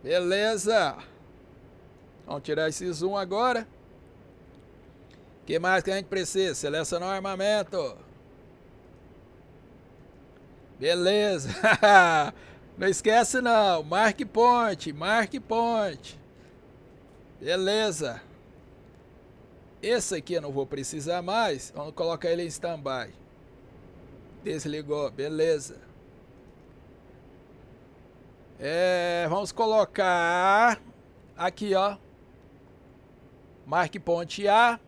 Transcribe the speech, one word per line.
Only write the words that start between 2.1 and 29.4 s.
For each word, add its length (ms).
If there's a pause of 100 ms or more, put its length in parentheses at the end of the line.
Vamos 160
tirar 280
esse 220
zoom 240
agora. 520 (1700)
O 40
que 140
mais 240
que 80
a 60
gente 100
precisa? 480
Selecionar 540
o 20
armamento. 880 (2750)
Beleza. 760
<laughs> 800 (420)
Não 120
esquece 540
não. 420
Mark 340 (140)
Point. 600
Mark 480
Point. 760 (1200)
Beleza. 840 (1600)
Esse 340
aqui 200
eu 60
não 100
vou 140
precisar 560
mais. 540
Vamos 180
colocar 380
ele 120
em 40
stand-by. 680 (1300)
Desligou. 680
Beleza. 680 (2750)
É, 720
vamos 220